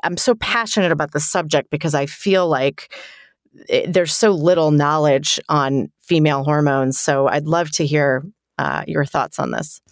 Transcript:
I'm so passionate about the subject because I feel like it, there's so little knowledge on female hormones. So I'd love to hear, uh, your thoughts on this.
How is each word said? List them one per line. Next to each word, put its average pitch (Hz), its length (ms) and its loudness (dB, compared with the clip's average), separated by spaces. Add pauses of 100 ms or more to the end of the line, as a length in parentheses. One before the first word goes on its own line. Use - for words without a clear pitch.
I'm 170 140 -4
so 247 180 2
passionate 220 560 -2
about 156 200 -2
the 151 80 -4
subject 151 520 -2
because 151 220 -2
I 143 120 0
feel 185 420 0
like 139 460 -2 (720)
it, - 240 0
there's 170 220 0
so 214 180 4
little 165 400 2
knowledge 147 680 2 (100)
on 139 420 0 (100)
female 151 440 2
hormones. 139 520 2
So 139 300 2
I'd 143 180 0
love 160 260 0
to 156 140 -2
hear, 143 380 0 (340)
uh, 139 300 -4
your - 160 -2
thoughts 139 360 -4
on 123 120 -4
this. - 300 -8 (100)